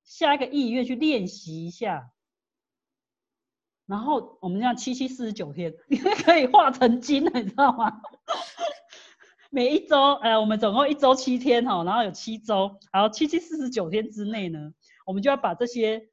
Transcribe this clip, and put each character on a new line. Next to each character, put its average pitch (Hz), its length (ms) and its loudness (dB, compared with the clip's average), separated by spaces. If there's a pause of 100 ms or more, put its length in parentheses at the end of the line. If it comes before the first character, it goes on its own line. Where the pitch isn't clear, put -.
下 294 300 0
一 294 40 0
个 262 80 -4
意 269 220 -2
愿 240 160 -2
去 254 100 -4
练 254 320 0
习 165 400 -12
一 175 40 -10
下。 160 400 -8 (1800)
然 196 120 -8
后 254 420 -4
我 185 80 -8
们 185 120 -4
这 240 40 -2
样 247 120 0
七 254 180 -6
七 254 140 -6
四 247 180 -8
十 214 60 -6
九 170 200 -10
天， 165 280 -8
<laughs> - 100 -20
你 285 80 2
可 349 400 4
以 269 80 4
化 294 240 6
成 247 300 2
金 285 240 0
了， 330 160 0
你 196 80 -6
知 - 80 -8
道 269 160 4
吗？ 214 280 -4 (260)
<laughs> - 1200 -10
每 262 240 0
一 - 100 0
周， 285 280 6 (100)
呃， 220 180 4
我 214 60 0
们 214 140 0
总 214 120 2
共 277 160 2
一 302 60 0
周 277 180 4
七 254 240 0
天 247 280 2
哈， 196 180 0
然 180 100 -2
后 233 120 2
有 196 80 -4
七 220 260 -12
周， 202 320 -2 (220)
然 196 100 2
后 214 60 4
七 254 180 -2
七 330 140 -2
四 330 160 -10
十 269 120 -6
九 202 220 -4
天 220 180 -2
之 208 180 -10
内 208 220 -6
呢， 156 240 -10 (320)
我 190 80 -8
们 196 80 -2
就 233 80 0
要 277 80 2
把 196 180 -4
这 240 120 -2
些 226 460 -4